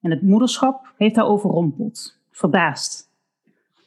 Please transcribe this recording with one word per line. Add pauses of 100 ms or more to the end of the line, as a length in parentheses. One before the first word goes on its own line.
En
het
moederschap
heeft
haar
overrompeld, (120)
verbaasd. (760)